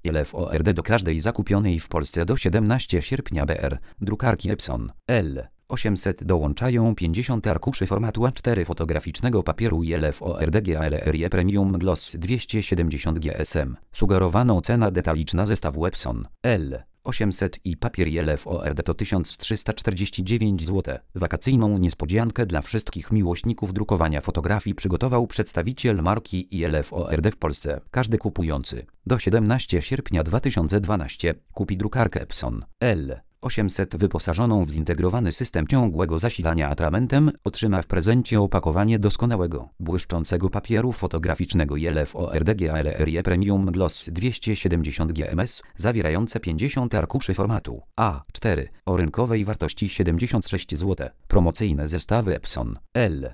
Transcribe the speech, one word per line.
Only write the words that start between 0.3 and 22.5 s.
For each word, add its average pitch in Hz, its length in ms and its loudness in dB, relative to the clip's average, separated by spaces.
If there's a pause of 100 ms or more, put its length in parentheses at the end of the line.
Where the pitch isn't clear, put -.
O - 180 -4
R 78 100 2
D 98 100 4
do 80 100 -2
każdej 90 360 0
zakupionej 98 600 2
w - 80 -10
Polsce 82 380 -2
do 127 120 0
siedemnaście 107 640 2
sierpnia - 440 -4
B - 180 -2
R 69 160 -2 (220)
drukarki 104 480 -2
Epson 60 420 -4 (160)
L 78 400 -2 (200)
osiemset 101 560 -2
dołączają 110 720 2
pięćdziesiąt 107 520 -2
arkuszy 95 400 0
formatu 110 380 0
A 131 60 2
cztery 104 340 0
fotograficznego 85 760 -2
papieru 85 400 0
I 80 100 -2
L 78 120 0
F 73 180 -2
O - 180 -4
R 78 100 2
D 107 100 4
G 80 180 0
L 78 140 0
R 76 220 0
I 80 80 -2
E 90 60 -2
Premium 98 420 2
Gloss 90 440 0
dwieście 104 480 -2
siedemdziesiąt 80 560 0
G 78 200 -4
S - 160 -2
M. 67 220 -2 (140)
Sugerowana 95 720 4
cena 110 300 2
detaliczna 82 540 0
zestawu 82 400 -2
Epson 60 420 -4 (160)
L 80 340 0 (260)
osiemset 98 640 -2
i 87 120 -4
papier 92 300 0
I 78 100 0
L 80 120 0
F 73 180 -2
O - 180 -4
R 73 80 0
D 71 100 -4
to 82 100 0
tysiąc 95 440 -2
trzysta - 360 -2
czterdzieści 95 500 -2
dziewięć 101 420 0
złote. 90 340 -2 (160)
Wakacyjną 104 640 2
niespodziankę 101 680 0
dla 82 160 -2